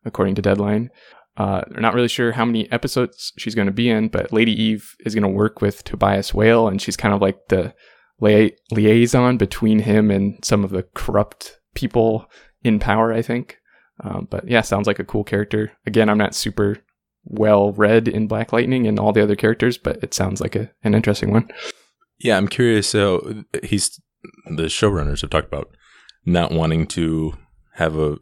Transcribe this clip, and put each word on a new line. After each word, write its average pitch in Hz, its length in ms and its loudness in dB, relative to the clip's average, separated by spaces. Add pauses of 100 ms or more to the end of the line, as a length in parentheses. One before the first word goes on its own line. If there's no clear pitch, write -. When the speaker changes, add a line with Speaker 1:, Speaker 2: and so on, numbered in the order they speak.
Speaker 1:
according 95 320 -2
to 104 60 -4
Deadline. 101 480 0 (480)
Uh, 98 320 -2
they're - 120 -8
not 113 120 2
really 120 140 2
sure 120 240 -2
how 117 120 -2
many 113 280 -2
episodes - 640 -4
she's 107 160 -8
gonna 101 180 0
be 117 180 0
in, 110 200 0
but - 240 -6
Lady 113 180 2
Eve 110 440 -4 (100)
is 107 80 -6
gonna 104 160 2
work 104 320 0
with 101 220 -2
Tobias 98 500 -2
Whale, 113 340 4
and 98 140 -2
she's - 160 -8
kind 101 160 0
of 101 80 0
like 98 160 0 (120)
the 92 260 0 (440)
lia-, 107 320 4 (200)
liaison 120 640 4
between 110 420 0
him 107 320 2
and 98 320 -2
some 104 200 0
of 98 80 -4
the 92 120 -4 (100)
corrupt - 640 -4 (140)
people 110 560 0 (340)
in 110 160 2
power, 113 340 2
I 113 80 -2
think. 120 360 -6 (460)
Um, - 260 -8
but 95 180 -8
yeah, 113 140 2
sounds 104 260 -2
like 101 120 0
a 92 60 -6
cool 104 180 -4
character. 104 480 -2 (140)
Again, 107 240 2
I'm 107 80 4
not 104 180 0
super 104 420 -2 (460)
well 104 480 4
read 107 360 4
in 107 200 -2
Black 110 260 -4
Lightning 120 340 2
and 104 120 0
all 104 120 2
the 104 120 4
other 104 120 2
characters, 113 420 0
but - 260 -6
it - 100 -8
sounds 95 260 -4
like - 160 -4
a, 107 160 -6 (120)
an 104 120 2
interesting 104 360 0
one. 110 180 2 (720)
Speaker 2:
Yeah, 113 180 2
I'm 104 100 0
curious. 113 400 2
So 101 560 0 (200)
he's, - 360 -2 (460)
the 80 180 -4
showrunners 80 580 0
have 80 80 -6
talked 76 180 -2
about - 280 -10 (500)
not 87 260 2
wanting 80 360 0
to 80 460 -2 (420)
have 80 200 -2
a, 76 260 -2